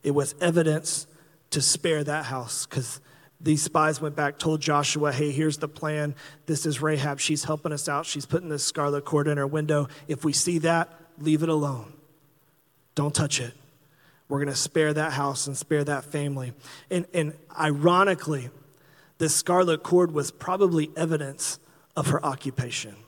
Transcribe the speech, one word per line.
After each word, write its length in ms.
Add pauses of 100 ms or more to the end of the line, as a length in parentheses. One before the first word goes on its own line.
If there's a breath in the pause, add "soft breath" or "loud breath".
It 80
was 300
evidence 680 (440 soft breath)
to 100
spare 420
that 220
house, 400
'cause 340 (400 soft breath)
these 220
spies 400
went 140
back, 220
told 220
Joshua, 540
"Hey, 180
here's 260
the 120
plan. 460 (300 loud breath)
This 200
is 160
Rahab. 400
She's 240
helping 260
us 160
out. 180
She's 200
putting 240
this 160
scarlet 400
cord 240
in 80
her 100
window. 400 (220 loud breath)
If 160
we 80
see 260
that, 300 (280)
leave 260
it 60
alone. 440 (1000)
Don't 200
touch 240
it. 140 (760 soft breath)
We're 120
gonna 160
spare 380
that 200
house 340
and 80
spare 300
that 180
family." 500 (360 loud breath)
And, 240
and 200 (240)
ironically, 920 (680 soft breath)
this 160
scarlet 480
cord 280
was 200
probably 680
evidence 600 (360 soft breath)
of 120
her 180
occupation. 680 (120)